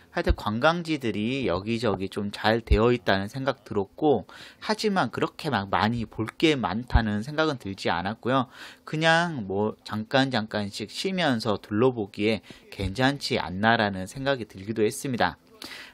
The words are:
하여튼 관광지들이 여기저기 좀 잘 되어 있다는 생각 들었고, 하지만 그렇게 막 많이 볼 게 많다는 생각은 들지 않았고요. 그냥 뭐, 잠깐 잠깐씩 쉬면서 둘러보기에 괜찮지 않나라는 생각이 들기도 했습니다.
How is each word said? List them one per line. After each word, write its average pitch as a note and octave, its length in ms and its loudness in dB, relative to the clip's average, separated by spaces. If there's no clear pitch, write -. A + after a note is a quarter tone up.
하여튼 - 260 0
관광지들이 B2+ 1080 0
여기저기 G2 640 0
좀 G2+ 220 -6
잘 G#2+ 300 0
되어 A2+ 320 6
있다는 G2+ 360 0
생각 C3+ 360 -4
들었고, G#2+ 600 0
하지만 G3 500 0
그렇게 - 400 -4
막 G2+ 200 0
많이 G#2+ 340 2
볼 A2 220 -4
게 D#3 300 2
많다는 G#2+ 680 0
생각은 D3 360 -2
들지 G2 320 -4
않았고요. G#2+ 560 0
그냥 D#3+ 640 2
뭐, G2+ 360 0
잠깐 C3 480 0
잠깐씩 G#2+ 600 -4
쉬면서 C#3 640 0
둘러보기에 G#2+ 840 0
괜찮지 B2+ 680 0
않나라는 G2+ 680 0
생각이 C3+ 380 -4
들기도 G#2+ 380 -4
했습니다. G#2 540 0